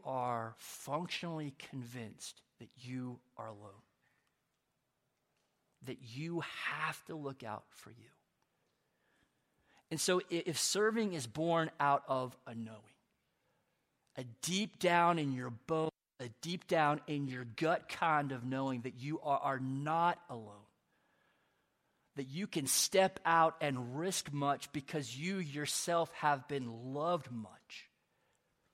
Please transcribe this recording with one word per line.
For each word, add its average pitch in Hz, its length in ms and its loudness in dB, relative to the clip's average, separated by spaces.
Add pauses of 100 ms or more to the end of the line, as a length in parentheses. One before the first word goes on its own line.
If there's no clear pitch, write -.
are 123 520 -2
functionally 156 960 -6 (180)
convinced 120 720 -12 (180)
that 117 180 -18
you 123 420 -8 (180)
are 113 100 -8
alone, 104 340 -16 (2000)
that 127 120 -8 (160)
you 160 300 -4 (220)
have 156 400 -4
to 160 100 -8
look 135 280 -8
out 107 260 -6
for - 200 -20
you. 117 200 -20 (1800)
And 156 100 -4
so 185 220 4 (100)
i-, 170 140 0
if 160 140 0
serving 214 540 2
is 143 120 -4
born 160 540 2
out 143 280 6
of 127 380 -2
a 123 80 -12
knowing, 110 240 -8 (1400)
a 131 100 -6 (160)
deep 190 360 -2
down 170 400 6
in 143 140 2
your 127 180 -2
bones, 160 420 0 (280)
a 123 100 -6 (120)
deep 175 260 -6
down 151 400 4
in 143 200 -2
your 127 180 -6 (100)
gut - 340 2
kind 151 420 2
of 123 140 -6
knowing 131 360 -2
that 123 180 -8
you 147 220 -4
are, 139 180 2
are 135 200 0
not 151 600 2 (100)
alone, 107 380 -12 (1500)
that 139 120 -6
you 165 180 -4
can 151 220 -2
step 190 580 4
out 165 340 6
and 127 380 -2
risk 175 340 -2
much 143 400 0
because 135 460 -4
you 180 200 -2
yourself 160 760 0
have 143 340 2
been 127 460 -4
loved 151 380 0
much, - 560 -12 (880)